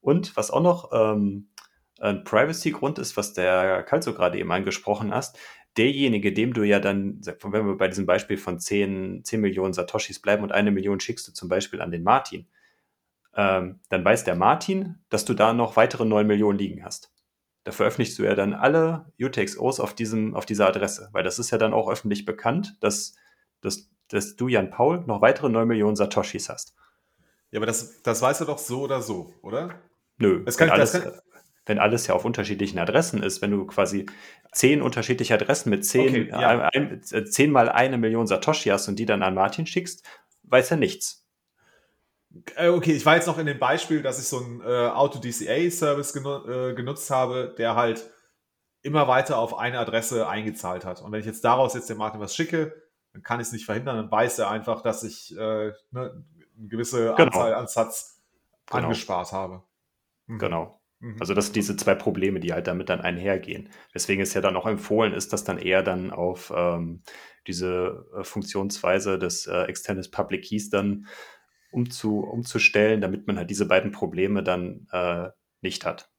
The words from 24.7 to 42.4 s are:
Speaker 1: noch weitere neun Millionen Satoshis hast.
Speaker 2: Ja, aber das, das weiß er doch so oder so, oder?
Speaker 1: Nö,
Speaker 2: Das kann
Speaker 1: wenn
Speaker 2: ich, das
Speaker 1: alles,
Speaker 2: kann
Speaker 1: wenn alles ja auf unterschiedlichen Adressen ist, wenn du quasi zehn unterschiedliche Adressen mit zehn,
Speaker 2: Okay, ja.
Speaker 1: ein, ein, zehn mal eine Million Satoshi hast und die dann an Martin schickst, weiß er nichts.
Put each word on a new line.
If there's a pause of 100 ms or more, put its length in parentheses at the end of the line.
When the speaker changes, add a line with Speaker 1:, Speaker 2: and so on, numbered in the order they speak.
Speaker 1:
noch
weitere
neun
Millionen
Satoshis
hast. (760)
Speaker 2:
Ja,
aber
das,
das
weiß
er
doch
so
oder
so,
oder? (480)
Speaker 1:
Nö,
Speaker 2:
Das
kann
Speaker 1:
wenn
Speaker 2:
ich,
das
Speaker 1:
alles,
Speaker 2:
kann (440)
Speaker 1:
wenn
alles
ja
auf
unterschiedlichen
Adressen
ist,
wenn
du
quasi (460)
zehn
unterschiedliche
Adressen
mit
zehn,
Speaker 2:
Okay,
ja.
Speaker 1:
ein, (100)
ein,
zehn
mal
eine
Million
Satoshi
hast
und
die
dann
an
Martin
schickst, (380)
weiß
er
nichts. (1300)